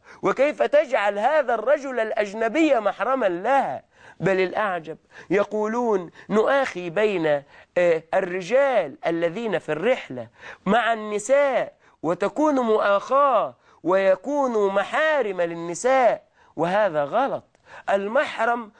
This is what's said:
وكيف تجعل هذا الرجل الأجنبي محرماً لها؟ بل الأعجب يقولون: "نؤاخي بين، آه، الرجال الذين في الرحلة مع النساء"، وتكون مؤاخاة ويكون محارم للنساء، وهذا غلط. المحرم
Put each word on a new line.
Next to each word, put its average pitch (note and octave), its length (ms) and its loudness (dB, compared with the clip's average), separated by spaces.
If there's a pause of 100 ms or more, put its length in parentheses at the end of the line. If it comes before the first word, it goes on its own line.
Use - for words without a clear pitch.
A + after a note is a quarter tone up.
(220)
وكيف B3+ 420 0
تجعل A3+ 560 0
هذا B3 340 0
الرجل B3+ 460 -2
الأجنبي A3+ 800 0
محرماً G#3+ 460 -2
لها؟ F#3+ 580 -2 (360)
بل F#3 200 0
الأعجب F3+ 580 -4 (320)
يقولون: G#3+ 840 -2 (180)
"نؤاخي G3+ 600 0
بين، E3 540 0 (340)
آه، E3+ 260 2 (100)
الرجال F#3+ 920 0
الذين E3+ 540 -2
في - 120 -6
الرحلة D3+ 560 -4 (380)
مع A3 280 2
النساء"، G#3+ 800 0 (300)
وتكون G3+ 520 0
مؤاخاة G#3+ 1000 2 (280)
ويكون G3 880 2
محارم G#3+ 680 0
للنساء، F3 800 0 (320)
وهذا E3+ 480 0
غلط. F3+ 400 -2 (460)
المحرم A3+ 920 -2